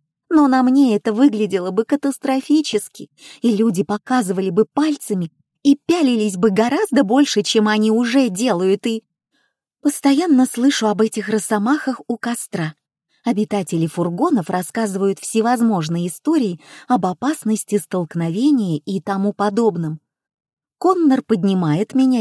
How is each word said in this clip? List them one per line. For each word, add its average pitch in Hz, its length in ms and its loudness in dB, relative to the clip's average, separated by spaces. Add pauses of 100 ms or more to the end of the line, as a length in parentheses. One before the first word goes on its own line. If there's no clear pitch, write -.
(280)
но 302 180 4
на 262 160 2
мне 254 340 4
это 226 160 -2
выглядело 208 600 0
бы 214 120 0
катастрофически, 277 1300 -2 (320)
и 226 140 2
люди 202 260 0
показывали 196 680 -4
бы 208 220 2
пальцами 277 600 -2 (340)
и 285 180 6
пялились 240 520 0
бы 196 140 2
гораздо 262 520 0
больше, 247 400 2
чем 214 240 0
они 214 240 2
уже 240 380 2
делают, 190 580 -2
и...» 226 160 -4 (800)
Постоянно 285 640 2
слышу 254 400 0
об 208 140 0
этих 220 280 -2
росомахах 220 800 -2
у 240 100 -4
костра. 180 600 -8 (480)
Обитатели 190 640 -2
фургонов 175 600 -2
рассказывают 190 680 -4
всевозможные 214 880 0
истории 220 540 -2 (260)
об 214 180 0
опасности 214 760 -2
столкновения 185 1040 0
и 190 160 -4
тому 196 320 -2
подобном. 196 680 -2 (800)
Коннор 330 440 2
поднимает 185 720 0
меня 262 240 2